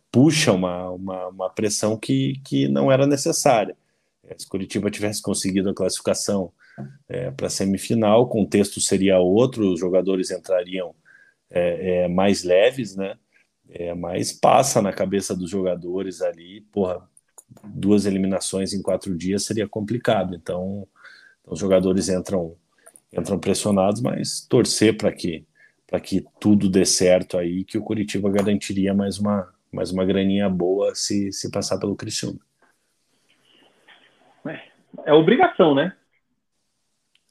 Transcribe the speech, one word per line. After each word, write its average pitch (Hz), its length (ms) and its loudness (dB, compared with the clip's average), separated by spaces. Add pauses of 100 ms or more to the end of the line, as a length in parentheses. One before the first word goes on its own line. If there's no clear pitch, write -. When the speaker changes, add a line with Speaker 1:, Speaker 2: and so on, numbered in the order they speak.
(120)
Speaker 1:
puxa 151 400 4
uma, 90 400 -2
uma, 92 380 -8
uma 95 200 -6
pressão 107 480 -2
que, 135 480 -2
que 139 220 0
não 139 240 4
era 131 160 6
necessária. 139 680 2 (520)
É, 90 100 -18
se - 80 -18
o - 40 -20
Coritiba 98 420 -4
tivesse 107 300 -6
conseguido 98 480 -2
a 92 40 -2
classificação, 95 800 -2 (560)
é, 92 240 -6
pra 101 180 -6
semifinal, 104 720 2
o 123 40 -2
contexto 104 540 2
seria 95 380 4
outro, 101 540 2
os 82 60 -4
jogadores 92 520 0
entrariam, 90 640 -4 (540)
é, 90 560 0
é, - 20 0
mais 95 360 2
leves, 98 520 2
né? 98 220 -8 (520)
É, 87 240 -8
mas 87 400 -6
passa 127 480 2
na 95 120 0
cabeça 98 420 -2
dos 90 140 -6
jogadores 92 720 -4
ali, 87 400 -8 (100)
porra, 90 360 -2 (560)
duas 101 420 2
eliminações 95 680 -2
em 98 80 -6
quatro 92 360 -4
dias 95 280 -4
seria 104 220 -4
complicado. 104 680 -2
Então, 92 520 -8 (540)
então 92 120 -14
os 82 60 -10
jogadores 92 500 2
entram, 87 460 -4 (580)
entram 90 260 -2
pressionados, 101 640 2
mas - 460 -4
torcer 107 500 4
pra 95 140 0
que, 82 340 -8 (420)
pra 90 120 -2
que - 260 -4 (140)
tudo 104 300 4
dê 92 160 4
certo 90 520 2
aí, 90 280 -4
que - 120 -6
o 107 60 -6
Coritiba 104 480 -4
garantiria 98 600 0
mais 98 260 -2
uma, 104 340 -4 (180)
mais 92 200 -6
uma 92 140 -2
graninha 98 440 0
boa 92 460 0
se, 101 360 -4
se - 200 -8
passar - 280 -4
pelo 101 160 -2
Criciúma. - 440 -8 (2000)
Speaker 2:
É, - 240 -14 (400)
é - 20 6
obrigação, 180 600 6
né? 160 200 0 (1400)